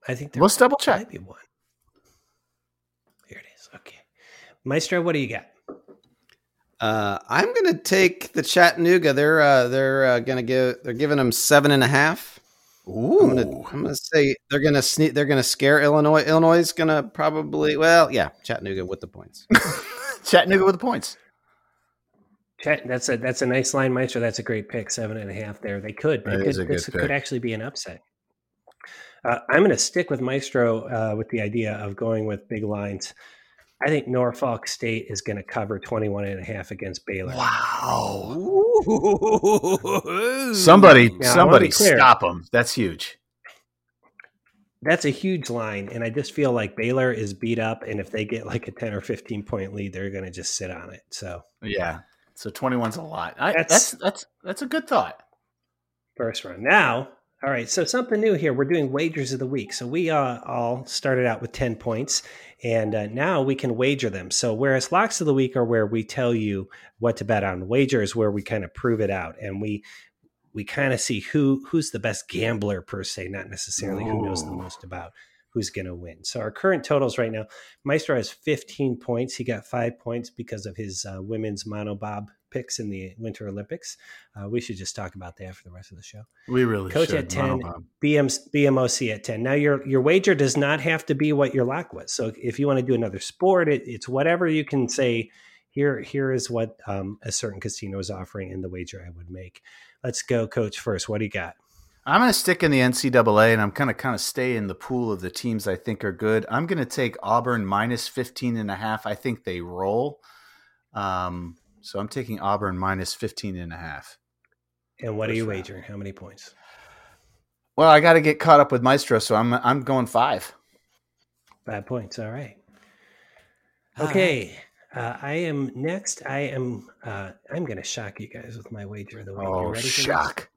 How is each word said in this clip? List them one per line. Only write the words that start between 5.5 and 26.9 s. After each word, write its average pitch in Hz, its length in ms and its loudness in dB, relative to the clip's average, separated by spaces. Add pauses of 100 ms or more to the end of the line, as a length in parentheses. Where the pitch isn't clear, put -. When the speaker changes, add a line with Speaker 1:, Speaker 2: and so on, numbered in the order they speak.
Speaker 3:
Uh, 107 380 -2 (100)
I'm 427 260 2
gonna 381 240 2
take 185 540 2
the 160 100 -2
Chattanooga. 170 720 6
They're, 151 260 4
uh, 135 280 6
they're, 135 360 2
uh, 123 160 4
gonna 127 220 -2
give, 127 400 2
they're 123 100 -6
giving 147 240 2
them 127 160 4
seven 143 380 6
and 135 120 6
a 117 40 6
half. 147 520 2 (480)
Speaker 2:
Ooh. 123 360 2
Speaker 3:
I'm 359 140 8
gonna, - 320 -2
I'm 147 140 -6
gonna 156 120 -4
say 139 400 2 (160)
they're 143 100 2
gonna 143 200 4
sne-, 151 340 2
they're 147 100 2
gonna 139 180 4
scare 139 380 4
Illinois. 151 440 6
Illinois 165 340 6
is 165 140 2
gonna 156 300 2
probably, 151 760 -2
well, 165 320 8
yeah, 107 200 0 (120)
Chattanooga 95 420 -6
with 92 160 -8
the - 60 -14
points. - 400 -20 (380)
Speaker 2:
<laughs> 269 400 -12
Chattanooga 190 420 6
with 196 80 6
the 180 100 -8
points. - 320 -4 (1400)
Speaker 1:
Chat-, 147 260 0
that's 127 220 -2
a, 127 80 2
that's 123 240 -2
a 135 60 2
nice 127 260 0
line, 131 220 2
Maestro. 127 260 -2
That's 117 200 -2
a - 20 -8
great 107 260 -4
pick. 113 220 -8
Seven 110 260 -6
and 101 140 -10
a 92 40 -10
half 104 280 -12
there. 101 180 -6
They 107 120 -10
could, 139 320 -2
they 104 80 -2
Speaker 2:
That 95 80 0
Speaker 1:
could, 98 80 0
Speaker 2:
is 92 100 -2
a 92 80 -2
Speaker 1:
this 87 200 -2
Speaker 2:
good - 60 -12